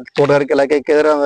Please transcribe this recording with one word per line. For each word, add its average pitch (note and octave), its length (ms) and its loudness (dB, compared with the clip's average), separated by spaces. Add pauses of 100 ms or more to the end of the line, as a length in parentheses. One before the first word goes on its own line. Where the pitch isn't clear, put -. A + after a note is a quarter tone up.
(160)
ತೋಟಗಾರಿಕೆ C#3+ 380 0
ಇಲಾಖೆ C#3 260 0
ಕೇಳಿದ್ರೆ D3+ 280 0 (180)